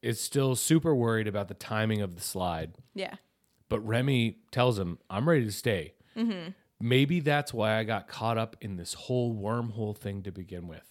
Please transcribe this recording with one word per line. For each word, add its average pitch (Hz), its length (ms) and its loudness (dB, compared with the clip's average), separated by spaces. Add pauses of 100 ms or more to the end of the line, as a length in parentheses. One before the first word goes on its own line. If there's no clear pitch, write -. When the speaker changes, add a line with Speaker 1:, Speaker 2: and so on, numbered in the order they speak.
Speaker 1:
is 117 200 -2
still 135 340 2
super 160 400 4
worried 113 320 2
about 101 220 -2
the 101 40 -12
timing 110 480 0
of 92 140 -4
the 95 60 -14
slide. 85 540 -4 (180)
Speaker 2:
Yeah. 190 220 -8 (520)
Speaker 1:
But 110 140 -2
Remy 117 560 2 (140)
tells 123 280 4
him, 87 200 -4 (100)
"I'm 107 180 -2
ready 156 160 4
to 104 80 -2
stay." 95 440 -2 (200)
Speaker 2:
Mm-hmm. 190 360 -4 (280)
Speaker 1:
Maybe 139 400 4
that's 147 340 0
why 110 240 2
I 113 60 0
got 107 240 -4
caught 113 300 -2
up 113 240 -2
in 101 160 -8
this 85 160 -8
whole 120 420 -2
wormhole 107 600 -4
thing 101 260 -8
to 98 80 -8
begin 87 380 -10
with. 80 220 -16